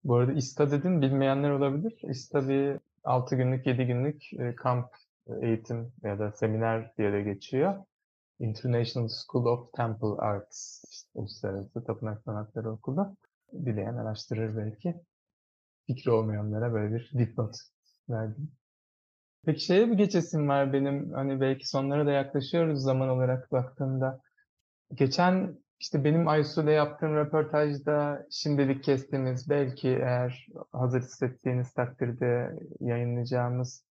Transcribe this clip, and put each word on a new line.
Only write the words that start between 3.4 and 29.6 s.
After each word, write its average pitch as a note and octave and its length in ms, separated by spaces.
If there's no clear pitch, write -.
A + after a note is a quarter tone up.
yedi B2+ 200
günlük, C3 460
e, A#2+ 220
kamp, B2 360
e, A2+ 200
eğitim A#2 460
ya G2+ 160
da G#2 140
seminer A2+ 680
diye G#2 140
de G#2 100
geçiyor. C#3 640
International A#2+ 680
School - 380
of A#2+ 260
Temple A2 500
Arts, - 680
işte, - 240
Uluslararası G#2 680
Tapınak G#2+ 400
Sanatları G#2+ 480
Okulu. E3 440
Dileyen A#2 420
araştırır A2 600
belki. A2 380
Fikri B2+ 240
olmayanlara A2 640
böyle G#2+ 220
bir A#2 240
dipnot A2+ 380
verdim. A2+ 420
Peki D#3 140
şeye G#3 300
bir A#3 60
geçesim E3+ 520
var C#3 240
benim, C#3 400
hani C3+ 280
belki C3+ 280
sonlara C#3 380
da D3 40
yaklaşıyoruz C#3 720
zaman C3 260
olarak B2+ 440
baktığımda. C3 680
Geçen, F3+ 640
işte, - 260
benim D#3+ 240
Aysu'yla D3+ 440
yaptığım D3+ 440
röportajda D3 1120
şimdilik C#3 540
kestiğimiz, C3+ 680
belki C#3 380